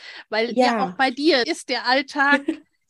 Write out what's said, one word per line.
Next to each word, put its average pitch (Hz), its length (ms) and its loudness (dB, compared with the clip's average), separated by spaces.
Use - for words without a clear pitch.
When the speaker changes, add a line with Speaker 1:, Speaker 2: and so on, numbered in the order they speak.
Speaker 1:
weil 226 220 -2
ja 240 260 2
Speaker 2:
Ja. 202 80 0
Speaker 1:
auch 180 140 -6
bei 262 120 2
dir 277 360 2
ist - 240 -8
der 233 160 -4
Alltag 277 600 2
Speaker 2:
<laughs> - 220 -8